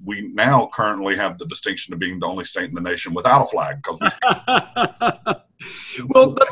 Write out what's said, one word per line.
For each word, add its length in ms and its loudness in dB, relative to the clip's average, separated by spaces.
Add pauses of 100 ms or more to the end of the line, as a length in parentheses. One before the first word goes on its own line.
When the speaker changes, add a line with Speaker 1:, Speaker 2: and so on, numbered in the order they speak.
Speaker 1:
we 280 -8
now 400 4
currently 440 0
have 200 -2
the 100 -12
distinction 460 -8
of 60 -8
being 220 -4
the 60 -2
only 180 -4
state 240 -6
in 60 -12
the 60 -6
nation 320 -6
without 300 4
a 60 -2
flag, 340 -4
'cause 180 -8
we 80 2
Speaker 2:
<laughs> 2000 -2
Well, 220 8
but 200 4